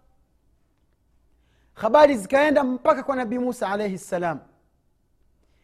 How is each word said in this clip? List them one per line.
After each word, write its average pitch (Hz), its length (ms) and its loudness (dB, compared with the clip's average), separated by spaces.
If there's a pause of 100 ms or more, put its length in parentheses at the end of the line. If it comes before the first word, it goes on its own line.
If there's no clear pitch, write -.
(1700)
Habari 285 440 4
zikaenda 277 460 2
mpaka 254 400 -2
kwa 269 120 -4
Nabii 247 240 -4
Musa 240 300 -6
alayhi 202 280 -6
salam. 170 420 -6 (1200)